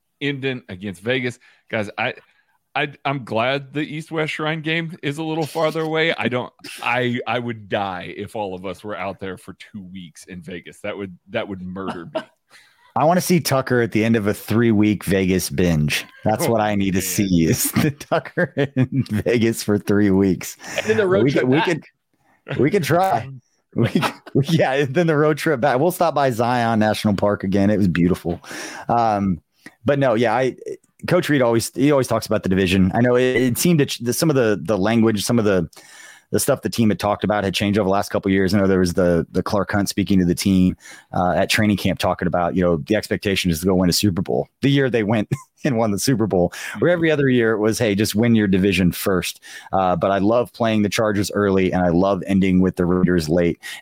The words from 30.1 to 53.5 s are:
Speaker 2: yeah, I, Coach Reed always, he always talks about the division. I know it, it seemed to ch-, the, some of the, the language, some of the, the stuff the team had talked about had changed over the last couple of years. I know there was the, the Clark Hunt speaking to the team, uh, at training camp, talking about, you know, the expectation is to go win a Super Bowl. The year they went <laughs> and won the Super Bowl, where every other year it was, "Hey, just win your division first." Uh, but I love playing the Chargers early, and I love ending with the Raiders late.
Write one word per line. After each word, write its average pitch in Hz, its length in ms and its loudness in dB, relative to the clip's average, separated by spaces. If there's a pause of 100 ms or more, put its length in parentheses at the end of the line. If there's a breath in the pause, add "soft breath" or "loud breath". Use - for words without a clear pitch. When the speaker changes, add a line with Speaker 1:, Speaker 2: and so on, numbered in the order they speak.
Speaker 2:
yeah, 113 200 2
I, 127 200 0 (520)
Coach 175 220 0
Reed 139 140 2
always, 117 320 2
he 147 160 2
always 135 160 2
talks 107 180 -2
about 104 160 -2
the 95 80 -2
division. 92 460 2
I 120 60 2
know 123 140 4
it, 127 200 2
it 123 240 0
seemed 175 200 2
to 135 60 2
ch-, - 140 -6
the, 120 140 -4
some 160 180 0
of 135 40 2
the, 110 240 2
the 98 200 -2
language, 110 440 2
some 120 140 0
of 110 80 2
the, 92 240 2 (600 loud breath)
the 104 80 0
stuff - 220 0
the 104 80 -4
team 110 200 2
had 95 100 0
talked 104 240 -2
about 104 200 0
had 95 100 -2
changed 101 260 0
over 95 80 0
the 95 40 2
last 98 180 0
couple 101 200 -2
of 95 40 2
years. 95 200 2
I 104 60 2
know 98 80 2
there 95 120 4
was 90 160 0
the, 87 360 2
the 90 120 -2
Clark 98 280 -2
Hunt 101 180 -2
speaking 98 300 0
to 90 60 4
the 87 100 2
team, 92 400 2 (380 loud breath)
uh, 90 200 0
at 92 160 0
training 104 280 2
camp, 92 220 -2
talking 92 280 -2
about, 87 280 0
you 90 80 2
know, 87 140 4
the 76 180 -2
expectation 95 560 -2
is 78 80 -2
to 90 80 -6
go 95 80 4
win 90 140 2
a 82 40 2
Super 85 280 0
Bowl. 65 280 -4 (120)
The 135 80 2
year 139 200 2
they 110 140 0
went 104 260 0 (180)
<laughs> - 160 -14
and 127 140 0
won 113 140 0
the 98 80 -2
Super 110 280 0
Bowl, 90 240 2 (280 loud breath)
where 156 120 2
every 165 200 2
other 143 180 2
year 117 220 4
it 107 80 0
was, 107 200 0
"Hey, 107 160 2
just 104 180 0
win 117 220 4
your 104 120 4
division 95 440 2
first." - 500 -4 (300 loud breath)
Uh, 92 240 2
but 98 160 0
I 98 60 2
love 107 340 0
playing 110 300 -2
the 101 80 0
Chargers 104 420 -2
early, 95 400 2
and 90 100 0
I 90 80 2
love 92 380 2
ending 95 320 2
with 92 160 2
the 90 100 0
Raiders 87 440 0
late. 87 300 0 (220 loud breath)